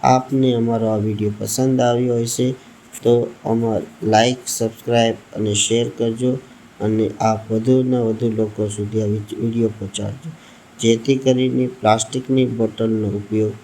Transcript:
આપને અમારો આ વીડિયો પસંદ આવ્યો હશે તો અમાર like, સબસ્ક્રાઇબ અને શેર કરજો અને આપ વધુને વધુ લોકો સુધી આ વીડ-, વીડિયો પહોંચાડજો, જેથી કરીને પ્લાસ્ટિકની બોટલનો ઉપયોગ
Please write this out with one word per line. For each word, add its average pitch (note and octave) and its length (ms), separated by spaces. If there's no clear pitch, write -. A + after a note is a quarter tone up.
આપને C3 500
અમારો A#2 340
આ A2 100
વીડિયો G#2 420
પસંદ B2+ 420
આવ્યો B2 360
હશે A#2 340
તો A#2+ 240
અમાર A2+ 360
like, A#2 440
સબસ્ક્રાઇબ A2+ 680
અને G#2 180
શેર A#2 360
કરજો A#2+ 480
અને G#2+ 300
આપ A2 320
વધુને B2+ 460
વધુ A2+ 340
લોકો G#2+ 380
સુધી G#2+ 320
આ G#2+ 40
વીડ-, G#2+ 320
વીડિયો A2+ 300
પહોંચાડજો, G#2 600
જેથી A#2 360
કરીને B2+ 520
પ્લાસ્ટિકની B2+ 760
બોટલનો A2 640
ઉપયોગ G#2 460